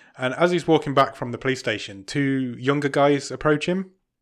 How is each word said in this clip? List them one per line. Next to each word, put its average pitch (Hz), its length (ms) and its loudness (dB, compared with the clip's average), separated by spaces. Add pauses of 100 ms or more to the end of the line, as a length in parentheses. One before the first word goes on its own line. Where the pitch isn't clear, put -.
(160)
And 131 180 -4
as 175 180 2
he's 160 140 -2
walking 151 280 2
back 135 220 2
from 120 160 -8
the 113 60 -8
police 131 220 -2
station, 101 440 -6
two 135 540 -2
younger 143 300 0
guys 143 420 2
approach 151 360 0
him. 190 240 -2 (320)